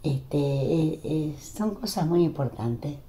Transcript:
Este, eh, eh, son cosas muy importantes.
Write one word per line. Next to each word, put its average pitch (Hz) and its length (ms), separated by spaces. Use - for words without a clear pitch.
Este, 143 340
eh, 143 680
eh, 151 360
son 214 360
cosas 202 300
muy 170 180
importantes. 131 720